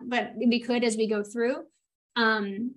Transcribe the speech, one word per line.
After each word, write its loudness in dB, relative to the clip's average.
but -2
we 4
could 0
as 2
we 2
go 0
through. -2
Um, 0